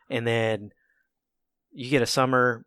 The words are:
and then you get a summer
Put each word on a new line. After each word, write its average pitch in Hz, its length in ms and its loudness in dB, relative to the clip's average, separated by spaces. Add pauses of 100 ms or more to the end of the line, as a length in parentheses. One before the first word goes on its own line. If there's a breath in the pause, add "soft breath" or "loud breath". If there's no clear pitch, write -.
(100)
and 117 160 -4
then 113 460 -2 (960)
you 123 200 -12
get 135 120 4
a 113 40 2
summer 127 600 0